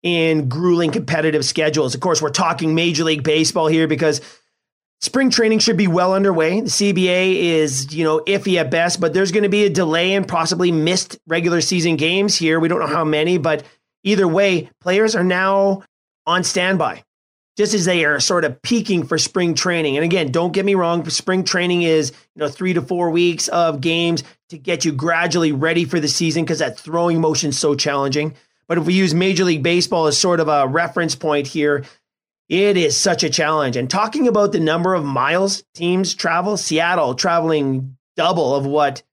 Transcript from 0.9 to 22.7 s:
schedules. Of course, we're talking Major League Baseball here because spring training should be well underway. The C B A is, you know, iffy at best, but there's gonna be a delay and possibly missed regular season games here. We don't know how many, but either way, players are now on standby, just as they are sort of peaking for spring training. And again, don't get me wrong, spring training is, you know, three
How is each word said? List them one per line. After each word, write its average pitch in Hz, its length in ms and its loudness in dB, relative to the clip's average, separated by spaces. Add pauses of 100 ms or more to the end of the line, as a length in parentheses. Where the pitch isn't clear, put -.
schedules. 151 480 0
Of 131 80 -8
course, 160 220 0
we're 147 80 -2
talking 160 420 0
Major 165 300 0
League 156 180 0
Baseball 160 460 0
here 160 200 2
because 151 320 0 (800)
spring 262 300 0
training 220 300 2
should 220 180 2
be 196 100 2
well 180 280 2
underway. 190 460 2
The 220 100 -6
C 202 200 0
B 180 180 2
A 180 500 2
is, 139 360 -2
you 165 80 -2
know, 156 180 2
iffy 196 340 0
at 156 160 0
best, 170 280 0
but 160 140 0
there's 190 180 2
gonna 208 160 0
be 208 160 2
a 196 60 4
delay 170 440 0
and 196 140 0
possibly 175 440 0
missed 165 560 -2
regular 170 340 0
season 165 360 0
games 185 380 0
here. 165 240 0
We 165 80 0
don't 165 120 0
know 156 80 -2
how 156 180 -2
many, 156 320 0
but 151 260 -2 (400)
either 190 240 2
way, 180 440 0 (100)
players 214 340 0
are 175 80 0
now 196 600 0 (420)
on 175 180 0
standby, 180 600 -2 (540)
just 202 160 0
as 196 100 0
they 170 220 2
are 147 160 0
sort 175 240 0
of 131 160 -6
peaking 214 440 0
for 160 120 -2
spring 170 360 0
training. 156 440 -2
And 160 80 0
again, 165 260 0
don't 165 220 0
get 196 100 0
me 196 120 2
wrong, 170 340 0
spring 185 340 -2
training 175 380 0
is, 156 320 2 (200)
you - 60 -20
know, 151 80 -4
three 180 240 -4